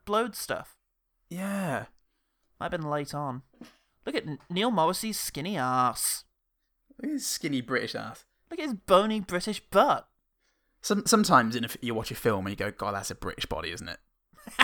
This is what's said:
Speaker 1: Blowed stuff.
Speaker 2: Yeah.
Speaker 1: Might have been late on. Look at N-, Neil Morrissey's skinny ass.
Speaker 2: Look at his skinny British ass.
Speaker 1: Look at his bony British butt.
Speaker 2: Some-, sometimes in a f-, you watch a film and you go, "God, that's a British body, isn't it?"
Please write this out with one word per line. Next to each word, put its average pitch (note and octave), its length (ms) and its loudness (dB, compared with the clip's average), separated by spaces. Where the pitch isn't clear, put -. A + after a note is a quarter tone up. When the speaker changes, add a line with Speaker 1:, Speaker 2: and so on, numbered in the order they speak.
Speaker 1:
Blowed G#3+ 320 0
stuff. - 400 -8
Speaker 2:
Yeah. F#3 560 -4
Speaker 1:
Might - 120 -4
have F3 100 -4
been D3+ 80 -4
late D3 240 -4
on. C#3 280 -6
Look C#4+ 100 -4
at - 100 -4
N-, D3 140 -8
Neil G3+ 220 2
Morrissey's F#3 480 2
skinny F3 380 -4
ass. B2+ 640 2
Speaker 2:
Look - 60 -8
at D4 80 -2
his C#4 120 -4
skinny C#3+ 360 -2
British A#2 340 -2
ass. A2 300 -10
Speaker 1:
Look E4+ 80 -10
at D#4 60 -4
his C#4 80 -4
bony G#3 480 4
British F#3 380 -4
butt. G3 480 4
Speaker 2:
Some-, G3+ 240 0
sometimes D3 500 6
in A#2 80 0
a A2+ 40 -4
f-, - 140 -8
you A#2+ 120 -2
watch A2 180 -4
a A2+ 40 -8
film G2+ 300 0
and G2 60 -2
you G2+ 60 -4
go, G2+ 140 -2
"God, G2+ 220 -4
that's G2 180 -6
a F#2 40 -8
British - 300 -6
body, E2 260 -6
isn't G2 180 -10
it?" - 100 -12